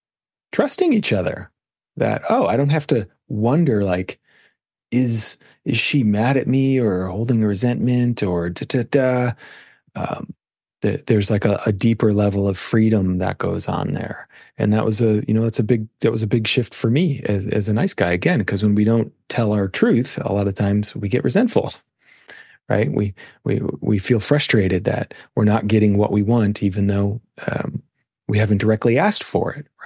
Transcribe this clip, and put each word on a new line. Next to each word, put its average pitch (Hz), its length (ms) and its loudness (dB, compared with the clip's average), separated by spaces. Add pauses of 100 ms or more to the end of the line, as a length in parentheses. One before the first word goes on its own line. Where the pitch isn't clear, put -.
(520)
trusting 294 420 0
each 214 200 0
other 92 380 -4 (460)
that, 110 320 -2
"Oh, 247 160 2
I - 120 0
don't 143 120 0
have 151 180 0
to 110 200 0 (200)
wonder, 117 560 0
like, 92 360 -4 (720)
is, 117 480 0 (280)
is - 120 0
she 143 260 0
mad 110 340 2
at - 100 -2
me 135 320 2
or 95 280 0
holding 110 360 0
a 107 40 2
resentment 120 760 0
or 87 260 -2
da, - 160 -4
da, 127 180 0
da?" 127 480 0 (640)
Um, - 380 -8 (480)
th-, 101 240 -2
there's, 107 240 2
like, 104 160 0
a, 104 200 0
a 110 60 2
deeper 107 420 2
level 101 340 0
of 95 100 -2
freedom 107 600 2
that 92 200 -4
goes 92 300 -4
on 92 260 -4
there. - 340 -10 (300)
And 104 140 0
that 107 140 0
was 110 160 0
a, 107 260 2
you 113 60 0
know, 110 100 2
that's 113 160 0
a 107 40 0
big, 110 260 0 (100)
that 117 140 0
was 110 100 -2
a 107 40 -2
big 110 200 0
shift - 260 0
for - 160 -2
me 143 360 0
as, 98 220 -2
as 104 200 0
a 107 60 0
nice 156 200 0
guy, 87 200 0
again, 127 320 0
'cause 98 180 -2
when 104 120 2
we 107 100 4
don't 113 260 2 (160)
tell 110 240 -2
our 101 160 0
truth, 127 540 0
a 104 100 -4
lot 101 160 0
of 95 80 -2
times 104 400 0
we 104 140 -6
get - 160 0
resentful, - 480 2 (960)
right? 104 240 2
We, 104 200 -2 (300)
we, - 160 -2 (220)
we 107 180 0
feel 110 220 0
frustrated 101 640 2
that - 280 -2 (220)
we're 113 80 2
not 104 240 2
getting 104 300 4
what 104 160 0
we 104 80 2
want, 104 420 0
even 98 240 0
though, 101 320 0 (320)
um, - 320 -6 (440)
we 107 120 0
haven't 104 180 2
directly 110 400 2
asked 202 260 0
for - 280 -2
it, 147 160 -16 (180)